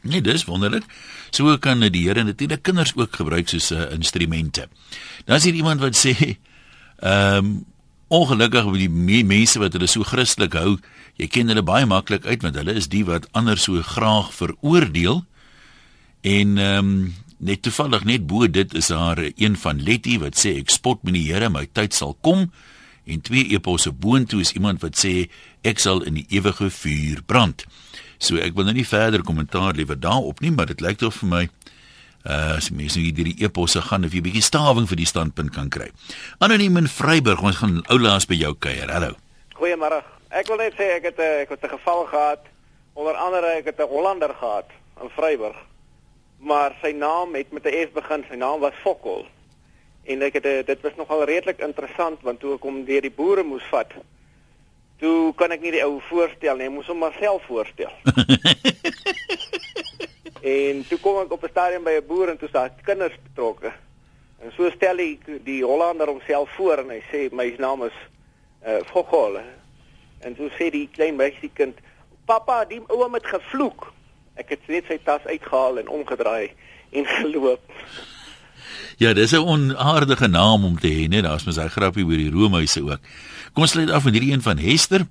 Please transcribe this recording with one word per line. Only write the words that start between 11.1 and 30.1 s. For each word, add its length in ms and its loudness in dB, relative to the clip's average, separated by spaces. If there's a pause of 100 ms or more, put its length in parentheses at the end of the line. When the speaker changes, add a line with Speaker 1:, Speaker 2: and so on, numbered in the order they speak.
Speaker 1:
jy 120 -6
ken 200 2
hulle 140 2
baie 240 4
maklik 400 0
uit, 160 -2
want 140 -2
hulle 180 -2
is 140 -2
die 160 0
wat 280 -2
ander 260 2
so 240 0
graag 520 0
veroordeel. 920 0 (1000)
En, 360 4
ehm, 460 2 (340)
net 240 -4
toevallig, 420 0
net 220 2
bo 200 4
dit 280 2
is 120 0
daar 320 0 (180)
een 200 2
van 260 -2
Letty 360 0
wat 200 -4
sê, 200 2
"Ek 120 -4
spot 320 0
met 120 0
die 180 0
Here, 180 0
my 220 -4
tyd 220 -2
sal 260 -4
kom." 320 2 (540)
En 140 -6
twee 280 2
eposse 440 0
boontoe 480 2
is 120 0
iemand 280 0
wat 240 -6
sê, 240 0 (360)
"Ek 140 0
sal 240 2
in 120 -4
die 140 -6
ewige 420 0
vuur 560 -4
brand." 380 2 (540)
So 180 0
ek 180 -2
wil 100 2
nou 100 2
nie 120 0
verder 360 2
kommentaar 520 -2
lewer 260 -4
daarop 400 -2